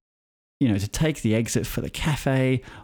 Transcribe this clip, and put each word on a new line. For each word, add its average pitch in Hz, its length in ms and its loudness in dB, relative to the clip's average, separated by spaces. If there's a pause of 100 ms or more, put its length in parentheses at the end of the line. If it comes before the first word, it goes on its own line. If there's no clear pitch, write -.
(600)
You 135 100 4
know, 101 80 2
to 101 100 -2
take 156 340 0
the 110 140 2
exit 113 320 0
for - 140 -6
the - 80 -6
cafe 131 720 0 (220)